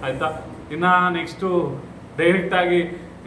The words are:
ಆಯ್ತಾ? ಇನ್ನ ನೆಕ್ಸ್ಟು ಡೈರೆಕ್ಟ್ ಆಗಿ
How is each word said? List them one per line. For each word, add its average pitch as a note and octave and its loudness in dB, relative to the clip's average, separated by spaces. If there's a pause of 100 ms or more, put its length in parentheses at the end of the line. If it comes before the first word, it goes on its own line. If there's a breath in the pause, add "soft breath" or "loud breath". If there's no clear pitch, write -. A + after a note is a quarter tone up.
ಆಯ್ತಾ? C#3+ -2 (400)
ಇನ್ನ E3 -2 (240)
ನೆಕ್ಸ್ಟು E3+ -2 (380)
ಡೈರೆಕ್ಟ್ F3+ 4
ಆಗಿ F3 2 (180)